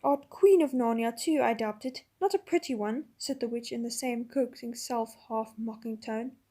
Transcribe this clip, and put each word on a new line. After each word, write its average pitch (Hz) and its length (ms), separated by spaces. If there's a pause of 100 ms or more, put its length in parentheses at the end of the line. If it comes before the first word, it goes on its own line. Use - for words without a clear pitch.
art 285 280
queen 392 320
of 277 100
Narnia 233 440
too, 302 260
I 233 100
doubt 214 320
it. 262 200 (160)
Not 392 140
a 392 40
pretty 339 360
one, 220 320 (120)
said 269 220
the 240 80
witch 233 220
in 233 120
the 233 80
same 247 340
coaxing, 240 500
self, 233 400 (140)
half-mocking 220 720
tone. 226 340 (180)